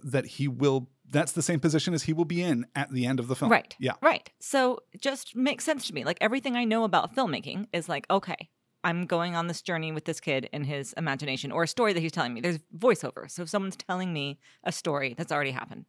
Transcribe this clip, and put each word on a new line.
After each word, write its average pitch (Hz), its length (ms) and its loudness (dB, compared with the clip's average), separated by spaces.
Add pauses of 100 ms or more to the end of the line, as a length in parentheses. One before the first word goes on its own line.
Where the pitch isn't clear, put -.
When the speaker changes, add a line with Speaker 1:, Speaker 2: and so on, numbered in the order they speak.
Speaker 1:
that 131 220 0
he 139 220 -2
will, 131 420 2 (180)
that's 143 240 2
the 160 120 0
same 170 160 2
position 160 340 2
as 156 100 0
he 160 100 0
will 165 120 2
be 175 160 -2
in 143 240 2 (100)
at 139 160 -2
the 127 140 2
end 131 140 2
of 117 80 -2
the 127 80 0
film. - 160 4
Speaker 2:
Right. - 280 4
Speaker 1:
Yeah. 139 220 0
Speaker 2:
Right. - 280 2 (100)
So 254 400 2 (200)
just 269 360 -4
makes 254 280 0
sense 302 240 0
to 220 60 -8
me. 123 100 -4
Like, 165 160 0
everything 247 380 0
I 240 80 2
know 226 180 4
about 185 320 2
filmmaking 185 560 -2
is 170 160 -2
like, 143 220 -4
okay, - 400 0 (340)
I'm 175 220 0
going 170 300 0
on 170 100 0
this 170 160 -4
journey 160 300 -4
with 151 140 -6
this 165 140 -4
kid 135 320 -2
in 147 120 -4
his 139 300 -6
imagination, 139 580 -4
or 165 100 2
a 165 60 2
story 220 260 2
that 170 60 0
he's 160 120 -2
telling 123 220 0
me. 117 80 -8
There's 165 160 0 (180)
voiceover. 175 540 2
So 175 160 -8
someone's 190 320 -2
telling 185 340 -4
me 143 280 -4 (240)
a - 80 -2
story 143 440 -2
that's 156 160 -6
already 143 200 0
happened, 127 380 -8